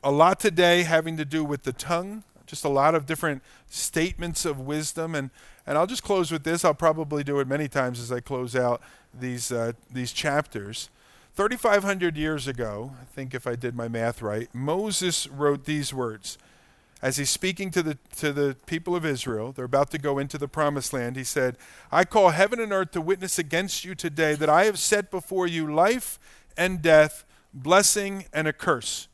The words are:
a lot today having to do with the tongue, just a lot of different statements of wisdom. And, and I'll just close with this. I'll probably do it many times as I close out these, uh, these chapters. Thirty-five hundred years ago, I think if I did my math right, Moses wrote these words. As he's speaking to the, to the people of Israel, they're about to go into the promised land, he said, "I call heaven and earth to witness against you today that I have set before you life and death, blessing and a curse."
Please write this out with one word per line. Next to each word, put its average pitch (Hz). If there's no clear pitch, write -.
a 139
lot 165
today 175
having 160
to 151
do 156
with 147
the 131
tongue, 180
just -
a 151
lot 143
of 151
different 151
statements 170
of 147
wisdom. 151
And, 135
and 139
I'll 165
just 233
close 180
with 156
this. 165
I'll 156
probably 156
do 143
it 135
many 143
times 127
as 117
I 123
close 127
out 123
these, 123
uh, 117
these 123
chapters. 127
Thirty-five 208
hundred 180
years 151
ago, 120
I 127
think 131
if 123
I 120
did 120
my 117
math 117
right, 107
Moses 175
wrote 139
these 151
words. 113
As 131
he's 139
speaking 190
to 170
the, 151
to 147
the 139
people 170
of 170
Israel, 123
they're 131
about 139
to 160
go 139
into 139
the 143
promised 147
land, 123
he 131
said, 127
"I 175
call 196
heaven 202
and 220
earth 190
to 175
witness 180
against 170
you 185
today 156
that 151
I 170
have 208
set 202
before 185
you 160
life 196
and 180
death, 156
blessing 196
and 156
a 156
curse." -